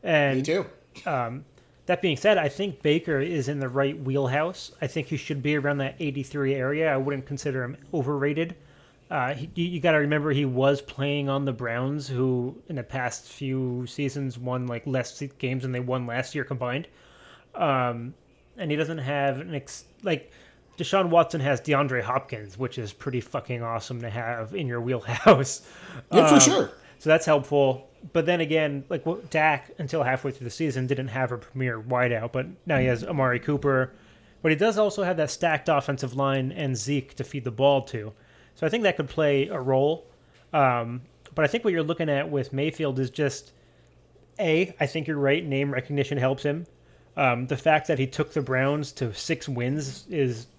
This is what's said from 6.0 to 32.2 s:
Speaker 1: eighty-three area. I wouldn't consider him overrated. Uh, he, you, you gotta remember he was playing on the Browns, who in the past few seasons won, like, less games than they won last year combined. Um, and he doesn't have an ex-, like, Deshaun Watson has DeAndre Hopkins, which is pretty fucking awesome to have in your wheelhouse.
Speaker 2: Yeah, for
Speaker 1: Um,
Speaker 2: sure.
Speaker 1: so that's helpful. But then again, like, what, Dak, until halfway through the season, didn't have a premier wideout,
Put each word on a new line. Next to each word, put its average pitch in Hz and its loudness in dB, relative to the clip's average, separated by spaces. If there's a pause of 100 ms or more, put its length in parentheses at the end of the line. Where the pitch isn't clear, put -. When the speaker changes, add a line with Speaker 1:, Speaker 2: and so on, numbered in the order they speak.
Speaker 1:
eighty-three 139 -2
area. 147 0
I 135 0
wouldn't 135 -2
consider 135 -4
him 123 -8 (180)
overrated. 147 -2 (560)
Uh, 135 -2
he, 139 -10
you, 175 -2
you 175 -4
gotta 156 4
remember 147 2
he 139 2
was 135 2
playing 143 -4
on 139 0
the 135 0
Browns, 127 -4
who 127 0
in 170 -8
the 127 -4
past 123 -6
few 127 -4
seasons 135 -4
won, 123 -4
like, 120 -6
less - -4 (160)
games 127 -2
than 131 -4
they 123 -2
won 127 -2
last 120 -4
year 143 -2
combined. 131 -4 (680)
Um, 127 0 (420)
and 180 -6
he 147 0
doesn't 156 -2
have 139 -2
an 170 -10
ex-, - -10 (180)
like, 175 -4 (460)
Deshaun 180 2
Watson 165 4
has 135 0
DeAndre 135 2
Hopkins, 107 -6
which 123 -4
is 107 -8
pretty 127 -4
fucking 123 -6
awesome 117 -6
to 117 -8
have 113 -6
in 175 -4
your 120 -2
wheelhouse. 123 4 (480)
Speaker 2:
Yeah, 196 8
for 156 10
Speaker 1:
Um, - 12
Speaker 2:
sure. - 6 (260)
Speaker 1:
so 156 0
that's 160 6
helpful. 139 4 (240)
But 165 2
then 175 2
again, 151 0
like, 165 -4
what, 180 -4
Dak, 151 2
until 151 -2
halfway 131 0
through 131 -14
the 117 -6
season, 131 -2
didn't 135 -2
have 123 -2
a 120 -6
premier 123 -6
wideout, 120 0